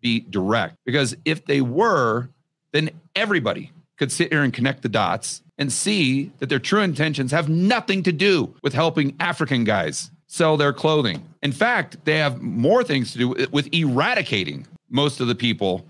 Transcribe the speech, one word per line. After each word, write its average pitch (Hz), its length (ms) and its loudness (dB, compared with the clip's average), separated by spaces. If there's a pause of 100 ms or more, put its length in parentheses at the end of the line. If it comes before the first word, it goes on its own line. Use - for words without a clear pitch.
be 117 200 -2
direct. 98 640 -2
Because 131 400 -2
if 156 200 -4
they 143 160 0
were, 127 680 0 (440)
then 156 180 0 (240)
everybody 180 560 -2 (260)
could 139 140 -2
sit - 220 -2
here 147 100 2
and 131 100 2
connect 131 300 -2
the 123 60 -4
dots 98 540 -2 (140)
and 143 160 -4
see 147 640 0
that 131 100 -6
their 139 100 2
true 202 220 2
intentions 147 500 0
have 151 180 0
nothing 190 540 2
to 185 100 2
do 170 500 2
with 135 120 -2
helping 156 460 2
African 143 440 0
guys 92 460 -2 (160)
sell 156 300 2
their 143 160 2
clothing. 143 520 0 (180)
In 143 100 0
fact, 220 520 -2
they 156 140 2
have 143 240 -2
more 139 400 2
things 135 300 -2
to 117 60 -12
do 123 100 2
with, 131 240 -2
with 143 220 -2
eradicating 131 920 0 (240)
most 139 300 0
of 123 80 0
the 117 60 0
people 98 560 -2